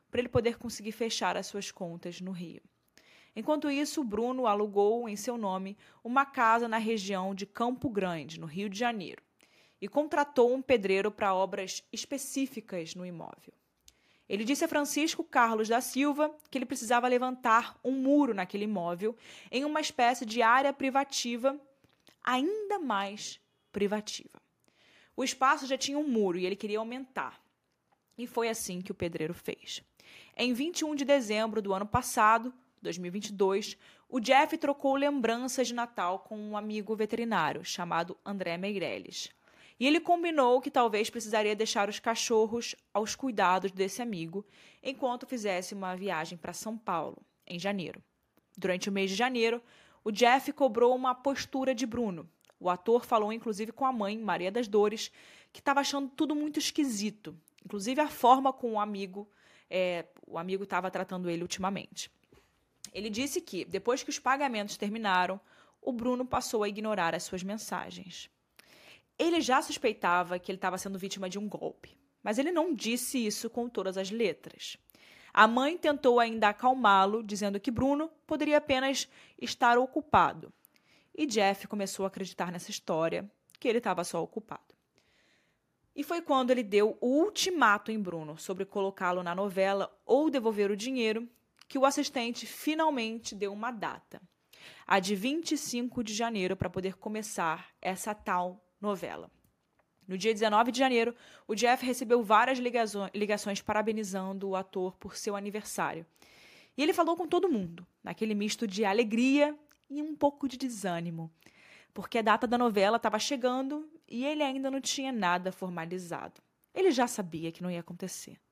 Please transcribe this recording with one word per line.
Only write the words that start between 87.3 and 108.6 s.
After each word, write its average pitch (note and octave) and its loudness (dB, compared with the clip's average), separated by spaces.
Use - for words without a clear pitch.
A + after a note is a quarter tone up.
em A3 -4
Bruno E3 -8
sobre F#3 -6
colocá-lo F#3+ -2
na F3 -4
novela G3 0
ou D4 4
devolver G#3+ 2
o G#3+ 0
dinheiro A3+ -2
que - -6
o C4+ 6
assistente C4 0
finalmente B3+ -2
deu G3+ -6
uma A3 -6
data, - -10
a G3 4
de F#3+ 0
vinte C#4 -2
e C#4+ 0
cinco A#3+ -4
de G#3+ -6
janeiro, G3+ -2
pra F#3 -2
poder F#3 -4
começar G3 -6
essa F#3+ -4
tal F3+ -2
novela. E3+ -6
No F#3 -6
dia G#3+ 0
dezenove G#3+ 4
de A#3 -6
janeiro, A#3+ 2
o A3 -4
Jeff B3 2
recebeu B3 2
várias A#3 4
ligazo-, A3 -2
ligações G3+ -2
parabenizando G3 -2
o F#3+ 0
ator F#3 -4
por - -14
seu G3+ -4
aniversário. G3 -6
E C4 0
ele E4 4
falou E4+ 4
com E4+ -4
todo F4 2
mundo, F3+ -4
naquele G#3+ -4
misto G#3 -2